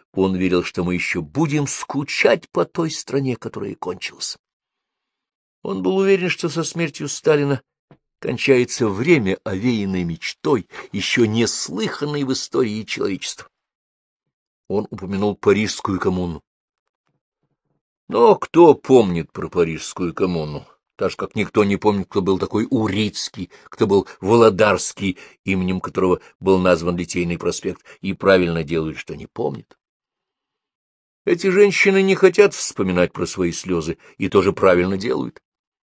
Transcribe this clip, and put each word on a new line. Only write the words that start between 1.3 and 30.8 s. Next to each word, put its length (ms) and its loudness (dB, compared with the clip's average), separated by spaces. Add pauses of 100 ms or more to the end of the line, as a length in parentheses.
скучать 840 -2
по 160 -2
той 240 -4
стране, 460 -4
которая 400 -10
кончилась. 640 -10 (1200)
Он 220 -6
был 140 0
уверен, 320 2
что 200 -4
со 140 -4
смертью 440 -6
Сталина 540 0 (580)
кончается 680 2
время, 560 2
овеянное 600 -2
мечтой, 640 -4 (240)
ещё 340 0
неслыханной 960 -2
в 100 -2
истории 480 -2
человечества. 640 -8 (1200)
Он 220 -4
упомянул 460 -4
Парижскую 640 0
коммуну. 420 -4 (1700)
Но 280 6
кто 380 6
помнит 580 2
про 180 -10
Парижскую 640 -4
коммуну? 520 -4 (300)
Так 160 -2
же, 60 -14
как 180 -10
никто 280 0
не 140 2
помнит, 300 -2
кто 140 -2
был 180 0
такой 300 -2
Урицкий, 800 -4 (160)
кто 220 -2
был 200 2 (140)
Володарский, 960 2 (260)
именем 380 -2
которого 400 0 (180)
был 200 4
назван 380 2
Литейный 400 -4
проспект, 460 -6 (180)
и 120 -4
правильно 500 4
делают, 340 -4
что 180 -14
не 100 -16
помнят. 520 -8 (1500)